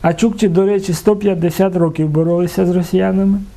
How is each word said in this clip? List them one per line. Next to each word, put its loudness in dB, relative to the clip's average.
а 0
чукчі, 0
до 2
речі, -2
сто 0
п'ятдесят 0
років 0
боролися 0
з 2
росіянами 0